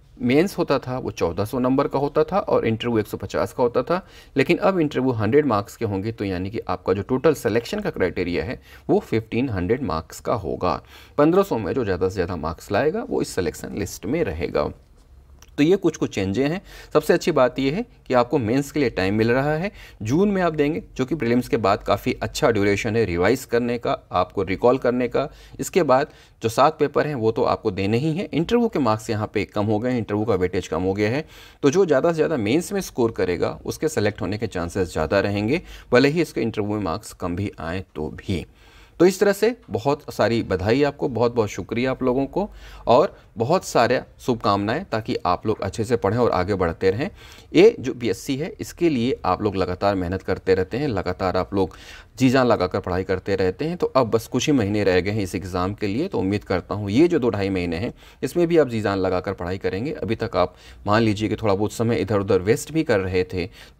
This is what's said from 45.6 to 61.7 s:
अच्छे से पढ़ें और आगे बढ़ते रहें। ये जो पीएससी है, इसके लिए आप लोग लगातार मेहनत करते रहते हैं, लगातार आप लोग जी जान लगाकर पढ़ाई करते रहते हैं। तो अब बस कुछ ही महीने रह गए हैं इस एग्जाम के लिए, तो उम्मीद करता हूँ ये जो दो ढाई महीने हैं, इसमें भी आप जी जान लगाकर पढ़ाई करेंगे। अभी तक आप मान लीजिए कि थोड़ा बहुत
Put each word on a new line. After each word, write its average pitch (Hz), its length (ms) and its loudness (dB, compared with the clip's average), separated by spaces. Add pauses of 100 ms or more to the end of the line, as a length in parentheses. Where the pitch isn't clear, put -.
अच्छे 104 240 -4
से 117 120 0
पढ़ें 117 220 0
और 120 120 4
आगे 92 240 0
बढ़ते - 360 0
रहें। 139 200 -2 (440)
ये 190 260 8
जो 120 140 -4
पीएससी 120 420 -4
है, 156 240 -8
इसके - 280 -2
लिए 127 360 0
आप 92 180 0
लोग 98 140 0
लगातार 92 380 0
मेहनत 92 280 -2
करते 92 320 0
रहते 92 220 -2
हैं, 147 120 -2
लगातार 92 480 -2
आप 90 180 -2
लोग 95 220 0 (400)
जी 127 140 4
जान 127 160 4
लगाकर 98 340 0
पढ़ाई 92 240 -2
करते 95 320 -2
रहते 95 280 0
हैं। 175 120 -4
तो - 100 -2
अब 120 240 2
बस 110 160 0
कुछ 123 200 -2
ही 156 60 2
महीने 104 320 2
रह 92 160 4
गए 90 100 -2
हैं 107 120 -2
इस 92 120 -6
एग्जाम 92 400 -4
के 110 120 -6
लिए, 123 220 -2
तो - 100 -6
उम्मीद 95 260 -2
करता 90 300 -2
हूँ 104 160 -4
ये 147 180 4
जो 170 100 2
दो 123 120 0
ढाई 101 200 -2
महीने 87 260 -2
हैं, 104 180 -6 (280)
इसमें 170 240 0
भी 165 120 2
आप 143 100 4
जी 113 120 -4
जान 101 180 0
लगाकर 92 340 -2
पढ़ाई 92 260 -6
करेंगे। 98 340 -4
अभी 101 220 -4
तक 110 220 -6
आप 90 180 2 (320)
मान 104 160 4
लीजिए 107 260 2
कि 104 80 -2
थोड़ा 107 180 0
बहुत 101 180 -2